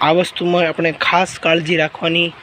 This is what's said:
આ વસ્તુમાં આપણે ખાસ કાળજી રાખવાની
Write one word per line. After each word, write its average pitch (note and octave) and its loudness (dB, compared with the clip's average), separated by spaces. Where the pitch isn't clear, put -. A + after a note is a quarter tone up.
આ D3 4
વસ્તુમાં F3 0
આપણે E3 -2
ખાસ - -2
કાળજી E3 0
રાખવાની E3 -2